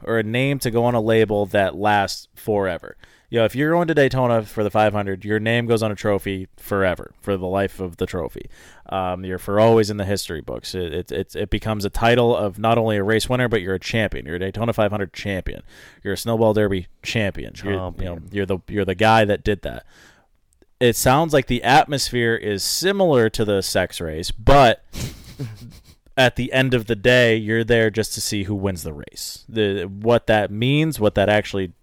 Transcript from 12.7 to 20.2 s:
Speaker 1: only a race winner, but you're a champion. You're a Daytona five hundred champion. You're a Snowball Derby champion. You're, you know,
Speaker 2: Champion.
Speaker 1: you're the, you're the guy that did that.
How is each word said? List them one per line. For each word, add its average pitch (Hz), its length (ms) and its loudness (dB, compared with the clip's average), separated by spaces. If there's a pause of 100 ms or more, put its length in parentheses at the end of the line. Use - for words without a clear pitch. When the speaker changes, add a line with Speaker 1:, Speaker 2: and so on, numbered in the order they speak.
Speaker 1:
only 110 200 2
a 98 60 0
race 107 240 2
winner, 127 200 0
but 110 160 0
you're 95 120 -2
a 87 40 -4
champion. 92 480 -4
You're 82 80 -6
a 87 40 -6
Daytona 104 340 -4
five 104 180 0
hundred 101 220 -4
champion. - 500 -8 (400)
You're 101 100 -4
a 87 40 -4
Snowball 113 360 2
Derby 98 320 0 (160)
champion. 90 520 -4 (100)
You're, 98 100 -4
you 98 60 -2
know, 90 120 -8
Speaker 2:
Champion. 87 400 -10
Speaker 1:
you're 101 140 -2
the, 92 220 -4
you're 101 180 -2
the 95 100 -2
guy 110 300 6
that 101 180 -2
did 104 200 -2
that. 60 240 -14 (920)